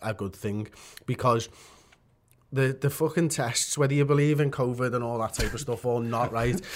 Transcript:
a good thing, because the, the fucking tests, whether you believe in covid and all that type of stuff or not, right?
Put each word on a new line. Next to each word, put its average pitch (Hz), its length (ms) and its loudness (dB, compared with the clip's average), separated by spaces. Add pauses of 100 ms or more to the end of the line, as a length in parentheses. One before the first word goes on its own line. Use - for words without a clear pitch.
a 110 120 -4
good 98 220 -6
thing, 107 320 -4 (360)
because 120 440 0 (1040)
the, 135 280 2
the 143 100 2
fucking 160 400 0
tests, - 460 -2
whether 139 180 2
you 143 100 4
believe 147 360 4
in 143 100 4
covid 123 440 0
and 123 80 0
all 117 160 -2
that 110 160 -2
type 113 180 -2
of - 80 -6
stuff 123 240 -6
or 120 180 2
not, 117 300 0
right? 120 280 2 (160)